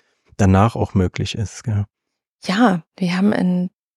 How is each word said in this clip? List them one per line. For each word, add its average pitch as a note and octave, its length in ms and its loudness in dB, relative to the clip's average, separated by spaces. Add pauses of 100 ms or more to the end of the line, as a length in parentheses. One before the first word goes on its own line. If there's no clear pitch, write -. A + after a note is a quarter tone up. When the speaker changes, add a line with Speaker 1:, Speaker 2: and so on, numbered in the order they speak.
(380)
Speaker 1:
danach G2 400 4
auch A2 180 -4
möglich G2 400 -2
ist, - 300 -10
gell? G#2 200 -2 (600)
Speaker 2:
Ja, F#3+ 380 0 (140)
wir F3+ 200 -2
haben G3+ 160 2
in F3+ 380 -2 (260)